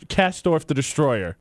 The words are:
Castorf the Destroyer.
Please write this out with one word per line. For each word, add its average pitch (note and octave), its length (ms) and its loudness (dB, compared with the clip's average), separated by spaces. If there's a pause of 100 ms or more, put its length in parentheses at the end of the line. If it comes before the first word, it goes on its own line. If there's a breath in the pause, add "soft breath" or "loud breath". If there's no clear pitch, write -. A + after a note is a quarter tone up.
Castorf F3+ 600 0
the - 60 -4
Destroyer. B2+ 680 0